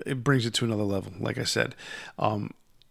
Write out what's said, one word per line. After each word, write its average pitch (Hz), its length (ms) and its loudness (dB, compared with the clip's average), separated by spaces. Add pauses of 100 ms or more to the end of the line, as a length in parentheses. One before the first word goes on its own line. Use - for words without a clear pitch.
it 131 160 -2
brings 127 240 4
it 113 80 -2
to - 100 0
another 107 200 2
level, 98 340 -2
like - 200 -2
I - 60 -2
said. - 300 2 (440)
Um, 107 340 0 (380)